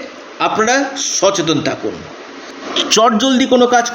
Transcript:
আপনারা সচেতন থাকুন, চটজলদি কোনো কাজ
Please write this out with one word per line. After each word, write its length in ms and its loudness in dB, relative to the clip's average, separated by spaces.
আপনারা 360 2
সচেতন 440 2
থাকুন, 340 -6
চটজলদি 540 4
কোনো 220 4
কাজ 280 2